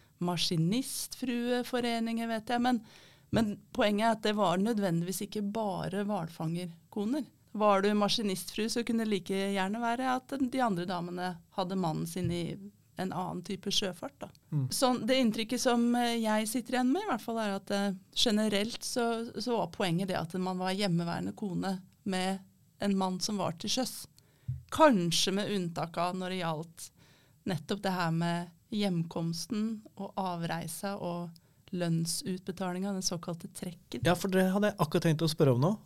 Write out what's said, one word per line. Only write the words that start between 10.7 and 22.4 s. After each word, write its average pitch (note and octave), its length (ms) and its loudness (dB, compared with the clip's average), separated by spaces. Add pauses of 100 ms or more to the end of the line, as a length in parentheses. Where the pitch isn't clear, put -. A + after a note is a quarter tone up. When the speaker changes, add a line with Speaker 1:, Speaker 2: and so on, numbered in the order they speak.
Speaker 1:
damene F3+ 500 -4 (140)
hadde F#3+ 260 -2
mannen E3 320 0
sin F3 220 -2
i E3+ 260 -2 (440)
en F#3 120 -4
annen F3 300 -6
type F#3+ 300 -8
sjøfart, G3 480 -2
da. G#3 80 -10 (240)
Speaker 2:
Mm. C#3 180 2
Speaker 1:
Sånn, B3+ 280 2 (100)
det C4 80 4
inntrykket A3+ 460 2
som, A#3+ 220 4 (120)
eh, A#3+ 240 2
jeg G#3+ 300 2
sitter B3 260 -2
igjen B3+ 160 4
med, G4 140 0
i - 20 -4
hvert B3+ 160 -2
fall, A3+ 160 -4
er G#3 160 0
at, - 160 -6
eh, G3+ 220 2 (200)
generelt G#3 720 2
så, A#3+ 220 -2 (340)
så A#3 160 0
var E3+ 160 0
poenget F#3 380 0
det F3 80 -2
at D#3+ 160 -4
man F#3 260 -2
var F#3 160 0
hjemmeværende F3 580 0
kone F#3 440 -4 (260)
med F#3+ 360 -2 (420)